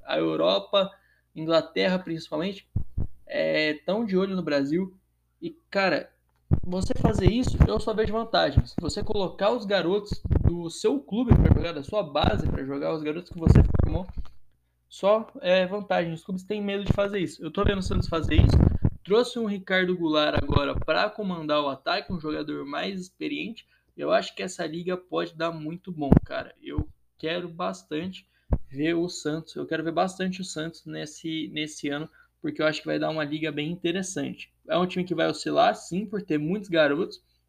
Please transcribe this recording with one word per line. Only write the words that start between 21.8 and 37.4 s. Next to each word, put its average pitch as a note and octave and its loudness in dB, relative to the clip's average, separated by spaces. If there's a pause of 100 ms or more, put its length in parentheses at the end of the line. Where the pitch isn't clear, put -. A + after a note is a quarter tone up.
um E3+ -4
jogador D3+ -6
mais F3 -6
experiente. D#3 -10 (320)
Eu D3+ -4
acho F#3+ 0
que G3 -8
essa F#3 -8
liga F3 -6
pode E3 -6
dar E3 -4
muito E3 -10
bom, D3+ -4 (120)
cara. C3+ -8
Eu D3+ -8 (300)
quero E3+ -6
bastante F3+ -8 (420)
ver D3+ -2
o E3+ -2
Santos. D#3 -8
Eu D3 -8
quero D#3+ -6
ver D#3+ -4
bastante F#3 -2
o F#3 -10
Santos D#3+ -10
nesse, D#3 -10
nesse D#3 -8
ano, D3 -6 (320)
porque D3+ -6
eu D#3 2
acho D#3 -2
que - -14
vai D#3 -2
dar D#3 -2
uma D#3 -4
liga D#3 -4
bem D3 -6
interessante. E3+ -6 (160)
É D#3+ 0
um F3+ 2
time F3+ -2
que E3+ -6
vai D#3+ 0
oscilar, D#3 2
sim, G3 -6
por G3+ -6
ter D#3 -2
muitos F#3 -4
garotos, D#3 0 (280)